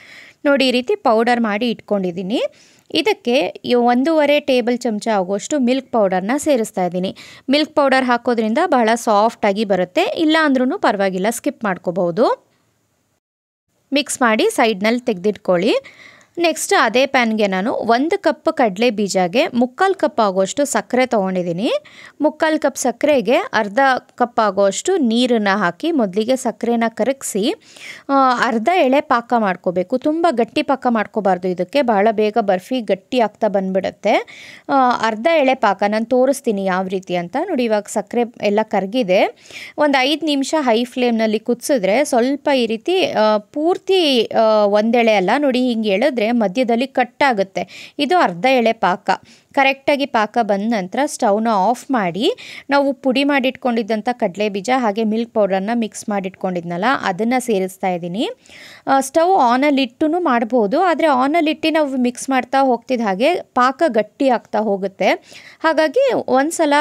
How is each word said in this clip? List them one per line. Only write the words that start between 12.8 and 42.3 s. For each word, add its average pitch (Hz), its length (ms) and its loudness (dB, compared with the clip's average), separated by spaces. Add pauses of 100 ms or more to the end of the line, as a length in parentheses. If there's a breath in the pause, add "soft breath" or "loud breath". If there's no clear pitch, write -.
ಮಿಕ್ಸ್ 285 280 -2
ಮಾಡಿ 240 280 2
ಸೈಡ್ನಲ್ಲಿ 220 500 0
ತೆಗೆದಿಟ್ಕೊಳ್ಳಿ. 196 760 0 (680 loud breath)
ನೆಕ್ಸ್ಟ್ 330 400 -2
ಅದೇ 247 260 2
ಪ್ಯಾನ್ಗೆ 226 420 0
ನಾನು 190 260 -2
ಒಂದು 269 480 0
ಕಪ್ 320 360 -2
ಕಡಲೆ 226 320 0
ಬೀಜಗೆ 196 640 0
ಮುಕ್ಕಾಲು 254 420 0
ಕಪ್ 302 240 -2
ಆಗುವಷ್ಟು 196 460 0
ಸಕ್ಕರೆ 254 400 -2
ತೊಗೊಂಡಿದ್ದೀನಿ. 190 640 -2 (500 loud breath)
ಮುಕ್ಕಾಲು 311 380 0
ಕಪ್ 277 180 -2
ಸಕ್ಕರೆಗೆ 247 580 0
ಅರ್ಧ 214 440 -2 (360)
ಕಪ್ 240 240 -2
ಆಗುವಷ್ಟು 202 580 0
ನೀರನ್ನ 233 540 2
ಹಾಕಿ 196 400 0
ಮೊದಲಿಗೆ 220 440 0
ಸಕ್ಕರೆನ 233 520 -2
ಕರಗಿಸಿ, 226 640 -2 (560 loud breath)
ಆ, 254 380 2
ಅರ್ಧ 226 280 0
ಎಳೆ 285 260 4
ಪಾಕ 240 360 -2
ಮಾಡ್ಕೋಬೇಕು. 185 600 -2
ತುಂಬ 320 320 0
ಗಟ್ಟಿ 269 320 0
ಪಾಕ 269 280 -2
ಮಾಡ್ಕೋಬಾರ್ದು 196 580 0
ಇದಕ್ಕೆ, 185 340 -2
ಬಹಳ 220 300 2
ಬೇಗ 214 300 0
ಬರ್ಫಿ 196 400 -2
ಗಟ್ಟಿ 202 380 -2
ಆಗ್ತಾ 220 280 0
ಬಂದ್ಬಿಡುತ್ತೆ. 196 800 -2 (440 loud breath)
ಆ, 262 380 2
ಅರ್ಧ 220 280 -2
ಎಳೆ 269 180 2
ಪಾಕ 214 340 0
ನಾನು 220 180 -2
ತೋರಿಸ್ತೀನಿ 247 600 0
ಯಾವ 185 220 -2
ರೀತಿ 185 280 -6
ಅಂತ. 175 220 -4 (120)
ನೋಡಿ, 269 140 -2
ಇವಾಗ 214 240 0
ಸಕ್ಕರೆ 226 340 -4 (200)
ಎಲ್ಲ 208 220 0
ಕರಗಿದೆ. 208 720 0 (420 loud breath)
ಒಂದು 285 240 2
ಐದು 294 240 -2
ನಿಮಿಷ 285 340 -2
ಹೈ 240 240 2
ಫ್ಲೇಮ್ನಲ್ಲಿ 226 560 0
ಕುದಿಸಿದ್ರೆ 240 640 0
ಸ್ವಲ್ಪ 269 520 0